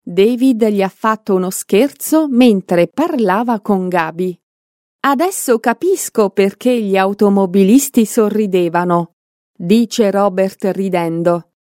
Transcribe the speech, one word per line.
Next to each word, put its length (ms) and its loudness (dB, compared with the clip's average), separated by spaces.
David 680 0
gli 120 -2
ha 80 0
fatto 460 -4
uno 160 -2
scherzo 800 -2
mentre 580 2
parlava 720 -2
con 300 -2
Gabi. 500 -4
"Adesso 600 -2
capisco 680 -2
perché 500 0
gli 160 -2
automobilisti 1080 2
sorridevano", 1040 0
dice 520 0
Robert 540 -2
ridendo. 960 -2